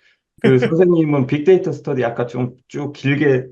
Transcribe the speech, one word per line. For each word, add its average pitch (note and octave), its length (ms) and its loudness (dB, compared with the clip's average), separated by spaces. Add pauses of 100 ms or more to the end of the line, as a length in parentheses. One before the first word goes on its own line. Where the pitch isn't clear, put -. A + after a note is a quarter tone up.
(400)
그 C3 180 4
<laughs> - 0 -
선생님은 D#3+ 680 2
빅데이터 D#3 440 2
스터디 C3+ 340 -6
아까 A#2+ 220 -4
좀 B2 300 -8 (100)
쭉 C#3 280 -10
길게 C3+ 580 0